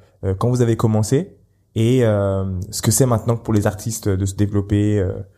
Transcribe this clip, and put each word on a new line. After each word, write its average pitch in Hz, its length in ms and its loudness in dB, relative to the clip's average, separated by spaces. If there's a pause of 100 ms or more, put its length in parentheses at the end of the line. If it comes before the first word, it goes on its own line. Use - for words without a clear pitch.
(240)
euh, 98 140 -2
quand 117 120 0
vous 123 120 0
avez 113 160 2
commencé 113 580 0 (400)
et, 117 300 2
euh, 98 400 0 (240)
ce - 140 -10
que 117 80 4
c'est 131 160 2
maintenant 117 280 0
pour 113 180 -4
les 104 140 2
artistes 107 400 -6
de 95 200 0
se 95 80 -8
développer, 104 640 0
euh, 95 140 -2 (240)